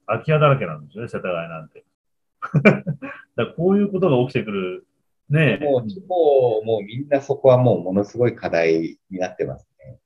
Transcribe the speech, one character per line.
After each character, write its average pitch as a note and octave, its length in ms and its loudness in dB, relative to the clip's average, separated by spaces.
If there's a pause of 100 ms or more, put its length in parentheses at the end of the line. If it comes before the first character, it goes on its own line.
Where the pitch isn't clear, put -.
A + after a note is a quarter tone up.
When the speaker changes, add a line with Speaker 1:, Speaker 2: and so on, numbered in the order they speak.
Speaker 1:
空 A2 160 -4
き - 80 -4
家 D3+ 80 2
だ D3 100 6
ら C3 100 4
け G2+ 80 -4
な D#2 100 -8
ん D2+ 100 -18
で - 60 -20
す G2 60 -16
よ A#2 60 -10
ね、 - 40 -10
世 G2+ 100 -8
田 F2 40 -12
谷 E2+ 260 -6
な D#2+ 140 -12
ん D2+ 60 -20
て。 - 160 -20 (560)
<laughs> - 120 -14
だ C#3+ 100 2
か - 200 4 (540)
ら A2+ 100 -2
こ F3 240 -2
う G3+ 80 2
い G#3 40 2
う G3+ 80 -2
こ F#3+ 100 -4
と F#3 80 2
が B2 160 4
起 B2 60 -6
き - 40 -20
て A2+ 100 -2
く G#2+ 60 -10
る。 F#2 360 -6 (420)
ね D3 320 2
え。 D3+ 40 -6
Speaker 2:
も C#3 140 2
う、 G2+ 280 -10
も C#3 560 2
う、 - 20 -6
も A2+ 140 0
う G2+ 60 -8
み A#2+ 200 -10
ん D3 40 -20
な C#3 120 0
そ - 160 -4
こ - 120 2
は B2 100 8
も A#2+ 180 4
う E2+ 60 -4
も F#2 100 -6
の G2+ 120 0
す - 120 -16
ご A#2 120 2
い - 80 -6
課 F2 140 -6
題 E2 480 0 (120)
に F#2 80 -10
な F2+ 100 -4
っ - 80 -14
て D#2+ 80 -4
ま C2+ 140 -10
す - 100 -20 (120)
ね。 - 240 -20